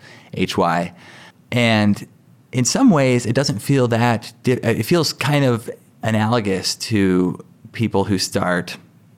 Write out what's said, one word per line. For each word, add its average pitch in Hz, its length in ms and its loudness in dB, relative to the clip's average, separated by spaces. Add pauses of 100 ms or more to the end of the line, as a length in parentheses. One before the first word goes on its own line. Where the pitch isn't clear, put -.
(340)
H 90 240 -4
Y. 87 360 0 (580)
And 110 560 0 (440)
in - 140 -2
some 240 260 4
ways, 131 340 2
it - 80 0
doesn't 135 260 0
feel 135 280 2
that 113 460 0 (100)
di-, 127 80 0 (120)
it 113 220 0
feels 170 280 0
kind 143 320 0
of 117 240 0 (340)
analogous 107 720 0
to 92 680 0 (280)
people 98 320 0
who 95 160 -2
start 90 580 -4 (400)